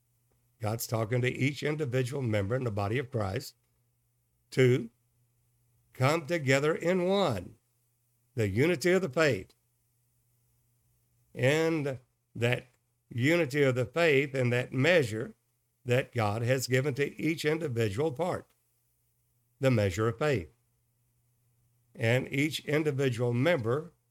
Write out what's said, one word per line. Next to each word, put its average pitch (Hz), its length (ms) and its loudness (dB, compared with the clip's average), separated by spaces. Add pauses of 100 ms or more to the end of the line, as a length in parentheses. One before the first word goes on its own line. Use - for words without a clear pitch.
(600)
God's 110 260 -6
talking 117 360 -2
to 123 100 0
each 117 300 -2
individual 139 580 -4
member 107 340 0
in 135 100 -4
the 117 60 -4
body 101 280 -2
of 127 120 -6
Christ 104 440 -4 (960)
to 131 400 4 (1040)
come 147 320 0
together 147 480 2
in 175 300 0
one, 175 500 -2 (800)
the 110 140 0
unity 151 440 2
of 190 80 4
the 180 80 -2
faith. 131 460 0 (1800)
And 147 640 0 (380)
that 120 320 -2 (400)
unity 147 540 0
of 131 120 4
the 123 120 -2
faith 147 480 2
and 123 180 0
that 123 200 -2
measure 131 640 2 (500)
that 127 300 0
God 110 280 0
has 123 240 0
given 131 280 0
to 143 260 -4
each 156 240 -2
individual 143 680 -2
part, 160 340 -4 (1120)
the 135 100 2
measure 107 380 2
of 113 100 -4
faith. 135 300 -2 (1500)
And 120 340 2
each 143 300 -2
individual 135 720 0
member 139 600 0 (180)